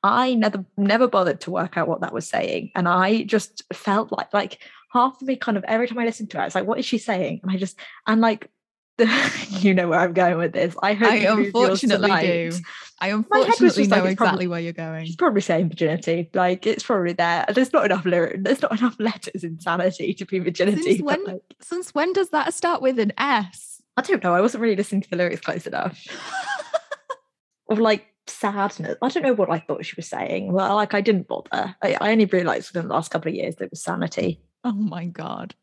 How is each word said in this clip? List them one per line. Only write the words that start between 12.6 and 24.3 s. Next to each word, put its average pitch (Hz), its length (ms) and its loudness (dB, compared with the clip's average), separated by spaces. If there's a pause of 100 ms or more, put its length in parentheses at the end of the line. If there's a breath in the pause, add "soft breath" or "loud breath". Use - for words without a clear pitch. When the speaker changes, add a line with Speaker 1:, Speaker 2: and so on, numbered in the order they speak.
Speaker 2:
I 180 60 -2
Speaker 1:
My - 20 0
head 208 100 0
was 220 80 0
Speaker 2:
unfortunately - 560 4
Speaker 1:
just 202 80 4
like, 190 140 6
Speaker 2:
know 185 60 2
Speaker 1:
"It's 190 60 0
probably, 196 180 4
Speaker 2:
exactly 180 120 -2
where 170 140 -4
you're 170 140 -6
going. 160 320 -8
Speaker 1:
she's 165 100 -8
probably 240 240 2
saying 170 300 0
virginity. 165 640 -2
Like, 180 340 0
it's - 160 -2
probably 180 300 0
there. 170 380 0
There's 254 200 2
not 311 120 4
enough 196 200 0
lyri-, 175 400 0
there's 240 180 2
not 233 160 -2
enough 240 220 0
letters - 420 -6
in 165 160 -8
Sanity 185 560 -2
to 196 100 -10
be 185 140 -4
virginity." 185 440 0
Speaker 2:
Since 339 180 2
Speaker 1:
but, 294 60 -4
Speaker 2:
when, 302 180 -2
Speaker 1:
like, - 180 -10 (180)
Speaker 2:
since - 340 -8
when 330 180 0
does 370 180 0
that 302 240 0
start 339 280 0
with 262 180 2
an 214 180 2
S? 226 520 -2 (260)
Speaker 1:
I 254 60 2
don't 339 220 0
know. 175 100 4